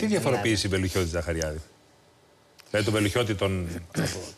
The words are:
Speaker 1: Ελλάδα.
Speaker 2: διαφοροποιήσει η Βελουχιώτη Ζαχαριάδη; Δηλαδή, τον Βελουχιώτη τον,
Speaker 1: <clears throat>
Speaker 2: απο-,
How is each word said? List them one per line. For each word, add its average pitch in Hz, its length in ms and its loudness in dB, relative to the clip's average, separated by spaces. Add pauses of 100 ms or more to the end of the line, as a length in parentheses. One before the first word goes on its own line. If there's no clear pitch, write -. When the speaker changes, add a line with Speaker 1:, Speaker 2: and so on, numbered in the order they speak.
Speaker 1:
Ελλάδα. 208 160 2
Speaker 2:
διαφοροποιήσει 113 460 2
η 95 40 0
Βελουχιώτη 92 380 2
Ζαχαριάδη; 80 500 -2 (1120)
Δηλαδή, 104 200 2
τον 107 80 2
Βελουχιώτη 104 360 2
τον, 92 340 -2 (100)
Speaker 1:
<clears throat> - 180 -12
Speaker 2:
απο-, 92 260 -2 (160)